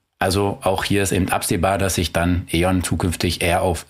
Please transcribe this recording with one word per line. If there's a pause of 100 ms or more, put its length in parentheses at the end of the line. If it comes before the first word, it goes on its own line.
(200)
Also
auch
hier
ist
eben
absehbar,
dass
sich
dann
E.ON
zukünftig
eher
auf